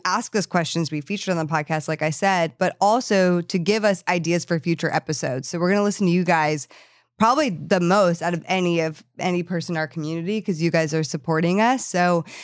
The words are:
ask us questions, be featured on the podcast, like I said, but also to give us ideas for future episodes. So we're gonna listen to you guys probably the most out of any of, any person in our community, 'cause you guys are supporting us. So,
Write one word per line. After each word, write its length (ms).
ask 300
us 100
questions, 460
be 100
featured 360
on 100
the 40
podcast, 380
like 140
I 80
said, 480
but 220
also 640
to 160
give 260
us 240
ideas 360
for 140
future 320
episodes. 580
So 120
we're 100
gonna 140
listen 220
to 60
you 120
guys 420
probably 320
the 300
most 420
out 120
of 120
any 340
of, 240
any 240
person 320
in 20
our 80
community, 540
'cause 200
you 120
guys 200
are 120
supporting 560
us. 260
So, 380